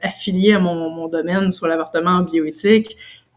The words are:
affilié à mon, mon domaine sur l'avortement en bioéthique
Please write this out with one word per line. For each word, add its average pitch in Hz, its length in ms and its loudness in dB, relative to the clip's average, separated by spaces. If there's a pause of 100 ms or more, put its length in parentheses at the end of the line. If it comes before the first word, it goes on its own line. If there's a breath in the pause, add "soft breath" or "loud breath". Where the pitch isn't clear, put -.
affilié 190 520 0
à 196 60 4
mon, 170 300 -2
mon 160 200 -8
domaine 175 420 0
sur 175 160 -4
l'avortement 165 440 0
en 180 100 2
bioéthique 165 720 0 (420 loud breath)